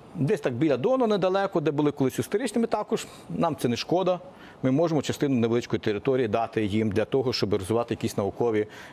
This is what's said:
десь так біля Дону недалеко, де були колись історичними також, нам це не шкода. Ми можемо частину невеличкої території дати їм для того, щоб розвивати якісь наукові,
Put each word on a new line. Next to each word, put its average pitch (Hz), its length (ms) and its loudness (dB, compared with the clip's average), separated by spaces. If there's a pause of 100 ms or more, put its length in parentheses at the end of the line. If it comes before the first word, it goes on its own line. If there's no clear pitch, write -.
(140)
десь 170 260 0
так 135 140 -2
біля 135 220 2
Дону 240 300 2
недалеко, 196 540 2
де 151 100 0
були 147 200 2
колись 131 280 0
історичними 226 480 -2
також, 214 400 -2 (240)
нам 165 260 0
це - 120 -2
не 117 80 0
шкода. 175 440 0 (420)
Ми 131 80 2
можемо 156 320 2
частину 135 320 0
невеличкої 117 460 0
території 117 480 0
дати 110 360 0
їм 107 260 2
для 104 140 2
того, 127 280 0
щоб 101 220 0
розвивати 110 400 0
якісь - 220 -4
наукові, 107 500 0 (260)